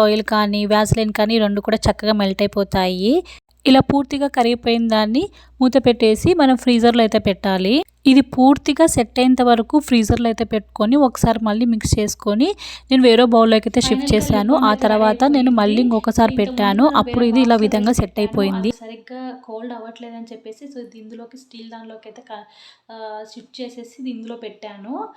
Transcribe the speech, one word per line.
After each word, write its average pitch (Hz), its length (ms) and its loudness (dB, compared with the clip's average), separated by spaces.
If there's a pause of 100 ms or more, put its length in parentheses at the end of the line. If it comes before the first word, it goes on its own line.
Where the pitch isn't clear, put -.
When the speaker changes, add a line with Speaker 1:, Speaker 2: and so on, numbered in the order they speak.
Speaker 1:
ఆయిల్ 214 180 0
కానీ 208 420 -2
వ్యాజ్లిన్ 214 480 0
కానీ 220 220 0
ఈ 226 120 2
రెండు 202 140 -4
కూడా 220 160 -2 (100)
చక్కగా 214 260 -2
మెల్ట్ 196 280 -2
అయిపోతాయి. 202 840 -2 (460)
ఇలా 262 100 6
పూర్తిగా 277 480 -2
కరిగిపోయిన 233 600 -2
దాన్ని 220 420 0 (320)
మూత 254 100 2 (140)
పెట్టేసి 240 480 2
మనం 269 300 4
ఫ్రీజర్లో 240 400 4
అయితే 220 240 0
పెట్టాలి. 190 560 -2 (220)
ఇది 269 160 6
పూర్తిగా 277 640 2 (100)
సెట్ 247 240 -2
అయ్యేంత 254 300 2
వరకు 233 300 2
ఫ్రీజర్లో 233 500 0
అయితే 226 140 -4
పెట్టుకొని 220 520 -2
ఒకసారి 233 520 2
మళ్ళీ 220 260 0
మిక్స్ - 260 -4
చేసుకొని 214 500 -2 (420)
నేను 262 120 4
వేరే 240 300 6
బౌల్లోకి 226 340 4
అయితే 233 140 -2
షిఫ్ట్ - 120 -2
Speaker 2:
ఫైనల్‌గా 262 240 0
Speaker 1:
చేశాను. 208 220 0
Speaker 2:
లిప్ 208 120 0
బామ్ 262 140 2
Speaker 1:
ఆ 214 60 4
Speaker 2:
అయితే 214 120 -2
రెడీ 214 100 2
Speaker 1:
తర్వాత 214 300 0
నేను 285 120 2
Speaker 2:
అయిపోయింది. 254 260 2
Speaker 1:
మళ్ళీ 214 200 2
ఇంకొకసారి 233 520 0
Speaker 2:
ఇంతకుముందు 226 180 -2
Speaker 1:
పెట్టాను. 208 320 0
Speaker 2:
వేరే - 140 2
Speaker 1:
అప్పుడు 240 280 0
ఇది 233 140 2
ఇలా 233 160 4
Speaker 2:
బాక్స్‌లో 214 100 2
Speaker 1:
విధంగా 208 240 0
Speaker 2:
వేసి 247 120 0
Speaker 1:
సెట్ 202 80 -4
Speaker 2:
పెట్టాను. 208 160 -4
Speaker 1:
అయిపోయింది. 196 440 -2
Speaker 2:
అది 240 140 -8
సరిగ్గా 240 380 -18 (260)
కోల్డ్ 233 260 -14
అవ్వట్లేదని 233 580 -18
చెప్పేసి, 220 340 -20
so, 277 200 -20
ఇది 208 180 -20
ఇందులోకి 233 340 -20
స్టీల్ 226 380 -20
దానిలోకి 220 340 -20
అయితే 220 200 -20
క-, 208 160 -18 (480)
ఆ, 220 300 -16 (100)
షిఫ్ట్ 240 280 -20
చేసేసి 247 400 -18
ఇది 254 140 -10
ఇందులో 226 200 -16 (100)
పెట్టాను. 208 480 -18 (240)